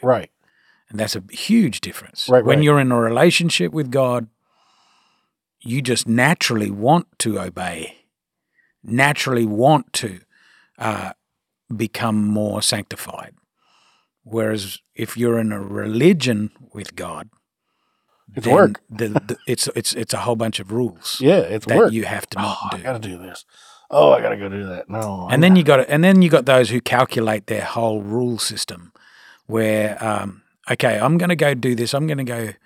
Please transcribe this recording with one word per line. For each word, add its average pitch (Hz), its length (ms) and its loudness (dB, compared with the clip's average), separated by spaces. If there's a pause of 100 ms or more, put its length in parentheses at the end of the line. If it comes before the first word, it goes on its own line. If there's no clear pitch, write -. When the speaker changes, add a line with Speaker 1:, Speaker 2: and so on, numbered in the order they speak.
Speaker 1:
Right. 120 300 0 (580)
Speaker 2:
And 104 100 -12
that's 107 160 -4
a 101 60 -8 (100)
huge 202 500 2
difference. - 460 -12
Speaker 1:
Right, 127 160 6
Speaker 2:
When 135 140 4
Speaker 1:
right. 151 60 4
Speaker 2:
you're 147 160 6
in 131 120 2
a 120 80 2
relationship 165 720 2
with 147 200 -4
God, 123 380 -2 (1300)
you 123 200 -4
just 120 260 -2
naturally 117 640 0
want 123 360 2 (120)
to 104 200 -4
obey, 90 580 -10 (880)
naturally 131 640 0
want 123 480 2
to, 95 280 -8 (560)
uh, 104 340 -6 (640)
become 107 500 -2
more 104 380 -2
sanctified. - 720 -8 (880)
Whereas 110 560 -4 (160)
if 113 220 -8
you're 117 220 2
in 110 120 -2
a 104 100 -8
religion 110 880 0 (220)
with 101 220 -16
God, 85 340 -12 (1080)
Speaker 1:
It's 113 100 -8
Speaker 2:
then 117 100 4
Speaker 1:
work. 165 340 4
Speaker 2:
the, 110 200 -6
the, 107 280 -4 (100)
it's, 123 280 -2
it's, - 180 -4
it's - 200 -6
a 113 60 -6
whole 117 160 -2
bunch 113 240 -4
of 98 120 -12
rules 113 480 -6
Speaker 1:
Yeah, 160 200 4
it's 104 260 -4
Speaker 2:
that 113 120 2
Speaker 1:
work. 117 160 6
Speaker 2:
you 110 120 -4
have 104 260 -8
to - 80 -10
not 101 220 -4
Speaker 1:
"Oh, 101 100 -10
I 95 60 -8
Speaker 2:
do. 90 60 -14
Speaker 1:
gotta 123 160 -8
do 95 180 -12
this. 92 280 -18 (460)
Oh, 147 200 6
I - 100 4
gotta 107 160 -4
go 101 120 -10
do 101 180 -8
that. 90 220 -12
No, 104 360 -6
Speaker 2:
And 123 100 -2
Speaker 1:
I'm 147 60 4
Speaker 2:
then 180 120 8
Speaker 1:
not." 185 40 8
Speaker 2:
you 170 60 6
gotta, 139 280 4
and 151 120 2
then 190 180 8
you 175 80 6
got 143 160 4
those 127 240 4
who 123 100 -2
calculate 113 680 0
their 104 180 -4
whole 110 360 -2
rule 117 380 -4
system 90 520 -8 (560)
where, 110 560 -2
um, 101 400 -6 (280)
"Okay, 117 280 0
I'm 143 180 2
gonna 175 180 0
go 147 200 2
do 123 200 0
this. 117 180 -4
I'm 143 140 -2
gonna 139 160 -4
go 117 300 -8 (120)